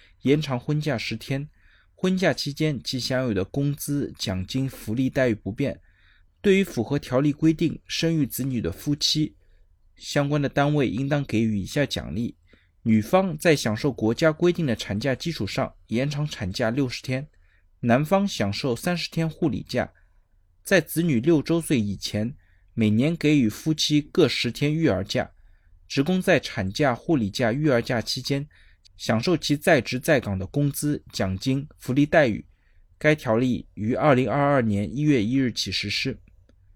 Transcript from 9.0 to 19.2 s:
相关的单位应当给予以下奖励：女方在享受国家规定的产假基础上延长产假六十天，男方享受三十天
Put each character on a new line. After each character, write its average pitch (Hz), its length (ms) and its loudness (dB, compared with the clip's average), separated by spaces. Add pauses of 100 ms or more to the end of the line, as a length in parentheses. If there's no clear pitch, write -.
相 143 320 -2
关 147 120 0
的 139 60 0
单 143 260 2
位 143 160 2
应 135 200 -4
当 147 160 0
给 110 160 0
予 110 180 0
以 92 60 -4
下 143 200 -2
奖 73 300 -6
励： 117 220 -6 (460)
女 110 180 4
方 185 360 0
在 165 160 4
享 120 220 0
受 139 160 -2
国 110 220 0
家 160 180 2
规 175 220 2
定 170 120 -2
的 123 80 0
产 110 240 -4
假 127 160 -2
基 160 200 -6
础 110 120 -6
上 - 300 -4 (120)
延 127 220 0
长 147 160 -4
产 104 240 -6
假 110 200 -2
六 131 180 0
十 - 140 -10
天， 131 260 -6 (540)
男 120 240 4
方 196 200 2
享 104 280 -2
受 127 200 -2
三 175 240 -2
十 156 140 -8
天 165 180 -2